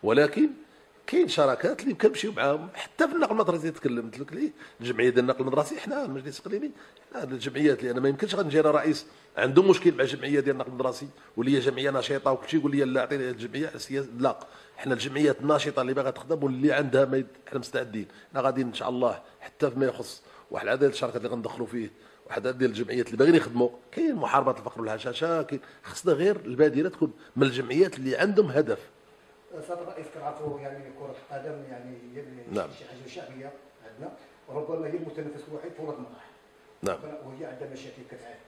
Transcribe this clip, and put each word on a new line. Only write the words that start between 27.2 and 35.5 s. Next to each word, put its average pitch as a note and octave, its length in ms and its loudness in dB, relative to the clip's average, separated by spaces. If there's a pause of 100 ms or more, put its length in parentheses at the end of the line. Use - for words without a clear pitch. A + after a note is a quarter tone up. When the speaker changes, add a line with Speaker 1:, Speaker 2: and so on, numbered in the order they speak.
Speaker 1:
من C#3 100 6
الجمعيات C3 520 2
اللي C3 180 -2
عندهم G3 300 4
هدف. C3+ 320 2 (920)
Speaker 2:
سعادة F3 140 -8
الرئيس، D#3 320 -12
كنعرفوا D3+ 460 -8
يعني C#3 240 -12 (140)
كرة C3+ 160 -14 (160)
القدم C#3+ 400 -10
يعني B2+ 260 -16 (180)
هي C#3+ 60 -12
اللي B2+ 220 -16 (100)
Speaker 1:
نعم. G2 160 -4 (100)
Speaker 2:
شي - 60 -20
حاجة B2 300 -18
شعبية C3 380 -14 (400)
عندنا، B2 200 -16 (360)
ربما D3+ 380 -6
هي F3 100 -6
المتنفس D3+ 520 -10
الوحيد E3 240 -12